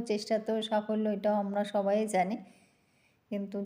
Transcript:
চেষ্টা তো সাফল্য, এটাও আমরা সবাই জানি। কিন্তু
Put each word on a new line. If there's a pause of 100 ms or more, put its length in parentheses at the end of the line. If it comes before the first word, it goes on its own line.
(120)
চেষ্টা
তো
সাফল্য,
এটাও
আমরা
সবাই (100)
জানি। (960)
কিন্তু